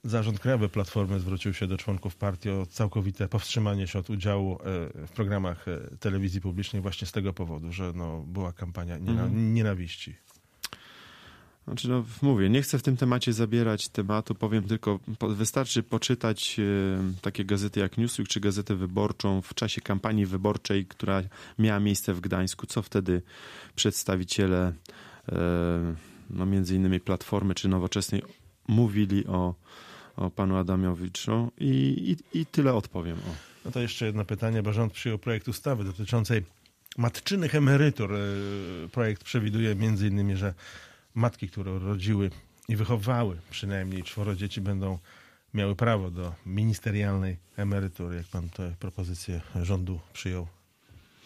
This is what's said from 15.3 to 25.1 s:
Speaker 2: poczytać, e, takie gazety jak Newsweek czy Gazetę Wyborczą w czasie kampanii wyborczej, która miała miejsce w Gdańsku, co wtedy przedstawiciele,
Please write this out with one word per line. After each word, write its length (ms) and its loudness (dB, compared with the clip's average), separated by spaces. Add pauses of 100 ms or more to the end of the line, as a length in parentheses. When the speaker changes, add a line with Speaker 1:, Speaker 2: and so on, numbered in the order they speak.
Speaker 2:
poczytać, 760 0
e, 40 2 (580)
takie 240 -4
gazety 340 0
jak 180 0
Newsweek 300 0
czy 120 -2
Gazetę 360 0
Wyborczą 680 0
w 120 -12
czasie 280 -4
kampanii 440 2
wyborczej, 600 0
która 360 0 (380)
miała 200 4
miejsce 340 2
w 80 -2
Gdańsku, 460 -2
co 140 -2
wtedy 400 2 (540)
przedstawiciele, 1000 2 (580)